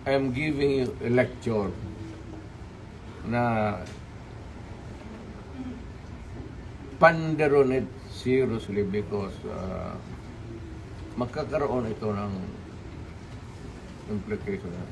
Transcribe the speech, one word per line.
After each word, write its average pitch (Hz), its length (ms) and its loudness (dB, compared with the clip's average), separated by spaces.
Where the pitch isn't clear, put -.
I'm 135 260 4
giving 143 460 4
you 127 240 2
a 120 100 0
lecture 113 640 4
na 113 500 4
ponder 160 640 8
on 131 180 8
it 127 100 4
seriously 113 800 2
because, 101 480 -2
uh, 87 540 -4
magkakaroon 123 760 0
ito 107 180 -2
ng 101 240 0
implication. 98 640 -2